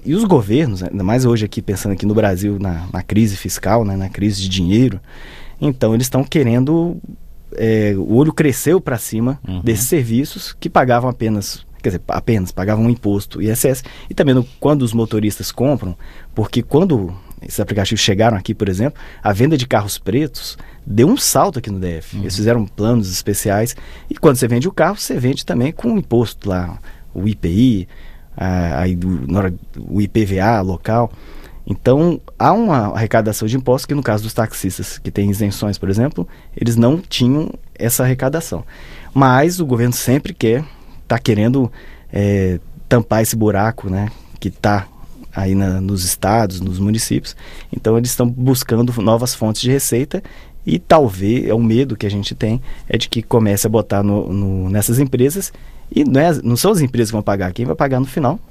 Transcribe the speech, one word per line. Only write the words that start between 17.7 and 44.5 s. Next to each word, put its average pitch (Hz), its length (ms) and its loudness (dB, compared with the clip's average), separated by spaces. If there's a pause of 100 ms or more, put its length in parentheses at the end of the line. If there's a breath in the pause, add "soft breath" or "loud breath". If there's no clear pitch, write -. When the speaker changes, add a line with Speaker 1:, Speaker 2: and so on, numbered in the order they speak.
Speaker 1:
chegaram 110 320 4
aqui, 98 180 -4
por 101 140 -2
exemplo, 101 320 -2 (220 loud breath)
a 107 100 2
venda 135 240 4
de 123 100 -2
carros 101 300 0
pretos - 600 -4 (260 loud breath)
deu 113 240 4
um 254 80 4
salto 160 420 2
aqui 110 120 -8
no 98 100 -6
D 92 160 -2
F. 80 200 -12
Speaker 2:
Uhum. 101 80 -4
Speaker 1:
Eles 90 120 -4
fizeram 110 300 2
planos 104 440 0
especiais, 104 640 0 (360 loud breath)
e - 40 -6
quando 139 220 4
você 127 100 0
vende 120 220 0
o 196 40 -2
carro, 196 260 2
você 254 200 -4
vende 131 280 0
também 143 260 0
com 233 220 -2
o 208 40 2
imposto 117 480 0
lá, 90 320 -2 (360 loud breath)
o 95 120 -2
I 107 80 0
P - 140 -4
I, 101 400 2 (480 soft breath)
a, 87 440 0
aí 92 140 0
do, 87 360 -2
na 90 100 2
hora, 92 140 -2 (220)
o - 240 -4
I 104 80 2
P 110 160 2
V 95 160 0
A 107 200 4
local. 107 520 -2 (540 loud breath)
Então, 147 540 2 (180)
há 139 140 4
uma 156 420 2
arrecadação 110 520 0
de 113 100 0
impostos 127 300 0
que, 147 80 -4
no 143 80 -2
caso 107 200 0
dos 117 100 -8
taxistas - 680 -4
que - 120 -8
têm 101 200 0
isenções, 101 480 -2
por 95 120 -2
exemplo, 101 360 0 (300 soft breath)
eles 117 180 0
não 120 240 4
tinham 143 540 0 (220)
essa - 280 0
arrecadação. 127 600 -2 (480 loud breath)
Mas 139 480 4
o 160 60 0
governo 120 260 2
sempre 120 400 0
quer, 117 320 0 (420 loud breath)
tá 117 120 0
querendo, 117 520 2 (420 loud breath)
é, 98 460 2 (300)
tampar 113 340 2
esse 113 140 -2
buraco, 107 540 0
né, 98 180 -2 (320 loud breath)
que 95 100 -4